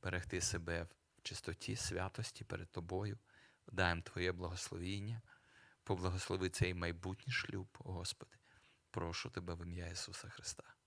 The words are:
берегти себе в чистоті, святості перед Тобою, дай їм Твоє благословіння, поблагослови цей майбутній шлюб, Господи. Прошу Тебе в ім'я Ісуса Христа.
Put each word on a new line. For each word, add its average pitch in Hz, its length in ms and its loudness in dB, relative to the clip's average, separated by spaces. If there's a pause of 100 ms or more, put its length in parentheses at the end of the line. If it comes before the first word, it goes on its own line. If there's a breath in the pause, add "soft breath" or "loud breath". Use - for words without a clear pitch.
берегти 87 380 0
себе 85 420 0
в - 400 -12
чистоті, - 540 -2
святості - 680 -2
перед 92 260 -4
Тобою, 95 480 0 (540 loud breath)
дай 92 200 6
їм 85 100 2
Твоє 90 300 2
благословіння, 90 880 -2 (600 loud breath)
поблагослови 92 680 4
цей 90 240 6
майбутній 87 580 0
шлюб, 95 360 0 (100)
Господи. - 580 -6 (540 loud breath)
Прошу 85 400 0
Тебе 87 240 -2
в 85 80 -6
ім'я 87 240 -4
Ісуса - 420 -6
Христа. - 360 -8 (220)